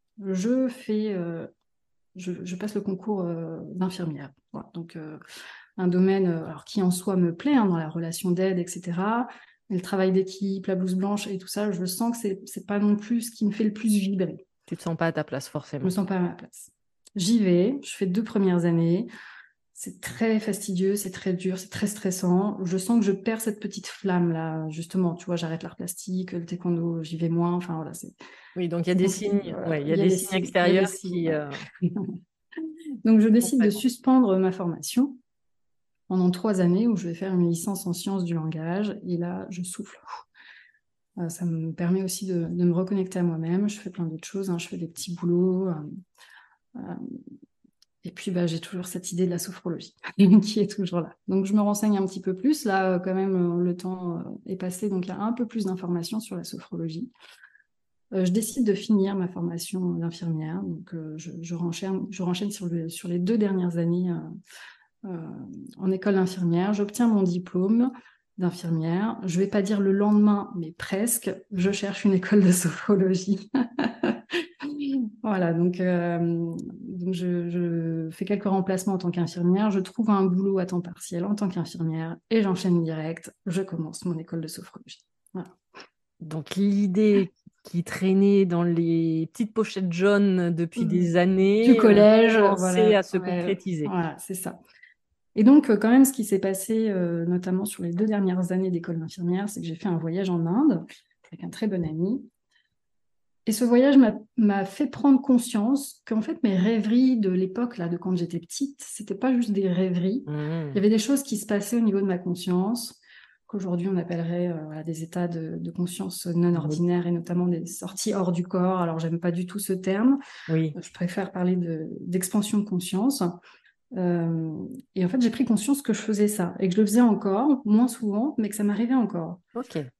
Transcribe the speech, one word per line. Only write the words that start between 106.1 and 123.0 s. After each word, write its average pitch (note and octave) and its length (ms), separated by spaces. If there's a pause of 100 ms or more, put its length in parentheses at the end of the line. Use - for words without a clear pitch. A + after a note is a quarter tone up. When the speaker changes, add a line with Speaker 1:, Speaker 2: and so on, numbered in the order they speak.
Speaker 1:
fait, E4+ 200
mes G3 140
rêveries A3+ 640
de G3 100
l'époque, F#3 480
là, E3+ 120
de E3+ 100
quand F#3 180
j'étais E3+ 240
petite, - 420
c'était - 320
pas C4 200
juste A#3 180
des G3 160
rêveries. F#3 580
Speaker 2:
Mmh. D3+ 440
Speaker 1:
Il C3+ 40
y G#3 40
avait G3 100
des A3 100
choses C#4 240
qui - 140
se F#3+ 80
passaient G3+ 320
au A#3 40
niveau G3 200
de G3 60
ma F#3 100
conscience, F3+ 840 (480)
qu'aujourd'hui F3+ 460
on F3+ 60
appellerait, E3+ 500
euh, D#3+ 160
voilà, D#3 180
des D#3+ 200
états F3 260
de, E3 300
de E3+ 120
conscience F3 540
non F3 280
Speaker 2:
Mmh. E3+ 40
Speaker 1:
ordinaires F3 500
et F3 40
notamment F3 360
des E3+ 200
sorties F#3+ 480
hors F#3 180
du F3 140
corps. F#3 320
Alors, E3 200
j'aime E3 220
pas F3 100
du F3 140
tout F3+ 140
ce G3 160
terme. G3+ 440 (300)
Speaker 2:
Oui. D#3+ 320
Speaker 1:
Je - 120
préfère F#3 380
parler F3+ 260
de, E3 300 (140)
d'expansion F#3 560
de G#3 80
conscience. G3 580 (760)